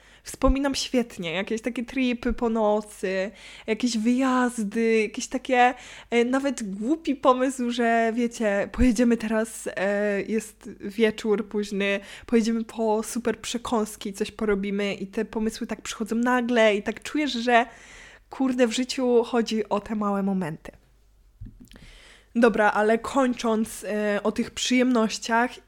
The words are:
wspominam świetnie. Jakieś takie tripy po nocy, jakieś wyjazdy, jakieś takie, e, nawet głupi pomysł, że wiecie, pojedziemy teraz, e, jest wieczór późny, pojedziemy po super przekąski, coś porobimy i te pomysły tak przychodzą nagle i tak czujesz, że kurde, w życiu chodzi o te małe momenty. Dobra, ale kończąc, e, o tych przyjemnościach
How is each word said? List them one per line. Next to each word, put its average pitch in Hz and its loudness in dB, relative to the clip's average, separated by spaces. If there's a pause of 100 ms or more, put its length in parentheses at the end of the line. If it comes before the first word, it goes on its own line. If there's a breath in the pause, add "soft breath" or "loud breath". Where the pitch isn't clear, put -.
(220 soft breath)
wspominam 269 2
świetnie. 233 -2
Jakieś 202 -4
takie 240 -6
tripy 247 -2
po 233 -2
nocy, 208 -2 (360 loud breath)
jakieś 226 0
wyjazdy, 226 2
jakieś 214 -6
takie, 254 2 (360 loud breath)
e, 233 4
nawet 254 -2
głupi 277 -2
pomysł, 254 2
że 233 2
wiecie, 226 0
pojedziemy 240 4
teraz, 226 -4
e, 202 0
jest - -6 (100)
wieczór 214 0
późny, 202 -2 (260 loud breath)
pojedziemy 226 2
po 220 -2
super 226 -4
przekąski, 214 -4
coś 202 -6
porobimy 202 -2
i - -8
te 214 -4
pomysły 220 -4
tak 220 -10
przychodzą - -6
nagle 240 4
i 208 -2
tak - -8
czujesz, 285 -2
że 240 4 (640 loud breath)
kurde, 254 2
w 220 0
życiu 247 2
chodzi 220 -2
o 208 -2
te 220 -8
małe 202 -2
momenty. 185 -4 (1600 loud breath)
Dobra, 220 6
ale 214 4
kończąc, 233 -2
e, 208 -2
o 220 0
tych - -4
przyjemnościach 240 0 (180)